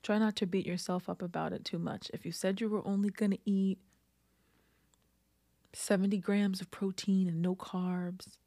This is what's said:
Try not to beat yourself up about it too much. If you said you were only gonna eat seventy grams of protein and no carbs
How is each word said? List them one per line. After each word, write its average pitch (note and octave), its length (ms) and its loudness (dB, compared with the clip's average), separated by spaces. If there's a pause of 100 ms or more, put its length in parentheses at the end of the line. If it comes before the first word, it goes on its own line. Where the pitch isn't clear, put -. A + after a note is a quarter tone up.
Try G#3 160 2
not G#3+ 160 4
to G#3 100 0
beat F#3 220 0
yourself F3+ 420 -2
up F3+ 140 -6
about E3+ 280 -4
it - 140 -6
too F3 140 -4
much. - 340 -6
If - 140 -10
you E3+ 40 -6
said F#3+ 300 0
you A3 80 0
were G#3 160 -2
only G3+ 240 2
gonna G3 340 0
eat F#3+ 360 2 (1900)
seventy G3 460 2
grams G3+ 420 2
of F3+ 80 -12
protein F#3+ 580 0
and E3 140 0
no F3+ 140 2
carbs F3+ 920 -4